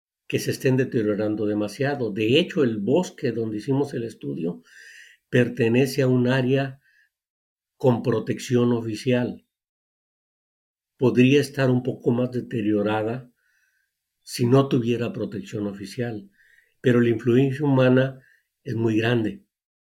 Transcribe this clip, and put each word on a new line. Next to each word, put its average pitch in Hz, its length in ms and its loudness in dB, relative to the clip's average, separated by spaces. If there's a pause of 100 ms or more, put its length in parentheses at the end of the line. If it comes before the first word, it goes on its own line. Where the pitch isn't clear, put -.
(280)
que 131 120 -4
se - 120 -4
estén 127 260 0
deteriorando 107 680 -2
demasiado. 107 680 -2
De 110 280 2
hecho, 170 240 0
el 113 160 0
bosque 131 520 -2
donde 110 260 -6
hicimos 135 360 -2
el 120 100 -6
estudio 147 600 -8 (680)
pertenece 123 760 2
a 131 40 2
un 127 200 2
área 131 540 0 (960)
con 120 240 4
protección 120 720 0
oficial. 113 720 -2 (1500)
Podría 127 460 4
estar 135 280 0
un 127 140 0
poco - 280 -2
más 120 200 -2
deteriorada 110 1000 -2 (960)
si - 240 -4
no 131 220 4
tuviera 117 440 0
protección 104 540 -8
oficial, 101 640 -10 (500)
pero 120 200 4
la 117 80 4
influencia 131 560 2
humana 131 560 2 (420)
es 113 120 -8
muy 113 220 0
grande. 110 480 -2 (500)